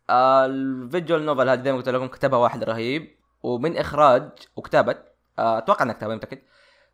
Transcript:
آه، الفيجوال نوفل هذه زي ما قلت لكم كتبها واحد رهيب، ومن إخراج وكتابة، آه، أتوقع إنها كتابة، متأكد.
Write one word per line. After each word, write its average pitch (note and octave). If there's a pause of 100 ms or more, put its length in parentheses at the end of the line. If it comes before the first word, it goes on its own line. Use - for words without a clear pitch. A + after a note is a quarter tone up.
آه، C3
الفيجوال C3+
نوفل C3
هذه B2
زي C#3
ما C3
قلت B2
لكم B2+
كتبها B2+
واحد A#2
رهيب، A#2 (360)
ومن B2
إخراج C#3+ (260)
وكتابة، B2+ (440)
آه، A2+
أتوقع -
إنها A#2
كتابة، A2
متأكد. A2 (560)